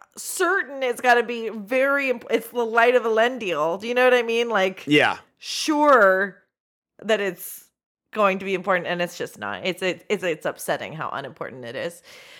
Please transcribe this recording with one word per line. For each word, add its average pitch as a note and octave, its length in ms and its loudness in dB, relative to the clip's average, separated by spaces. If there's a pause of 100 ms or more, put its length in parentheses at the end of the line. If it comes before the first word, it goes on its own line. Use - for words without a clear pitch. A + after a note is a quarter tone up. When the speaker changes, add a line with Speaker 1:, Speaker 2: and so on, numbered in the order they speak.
(180)
Speaker 1:
certain E4 680 -4
it's B3 180 -2
gotta A#3+ 220 6
be A3+ 280 -4
very C4 600 0
imp-, A#3+ 200 -4
it's - 180 0
the A#3+ 160 -2
light A#3 300 4
of B3 100 4
Elendil. G#3+ 760 0
Do A3 60 -10
you A#3+ 80 -4
know B3 100 4
what B3 100 6
I A#3+ 80 4
mean? A#3 260 -2
Like, F#3+ 380 0
Speaker 2:
Yeah. C#3 320 4 (500)
Speaker 1:
sure G#3+ 720 4 (600)
that G#3 180 0
it's - 440 -8 (480)
going G3 260 0
to G3 60 -10
be G3 100 -2
important, F3+ 320 -2
and F3 160 -4
it's F3 160 -8
just - 200 -10
not. G2+ 280 -10
It's, F3+ 160 -4
it, F3 260 -4
it's, F#3+ 140 -2
it's E3 240 -4
upsetting C3+ 460 -6
how D3+ 180 -8
unimportant C3 540 -12
it A#2 120 -12
is. C#3+ 260 -10 (380)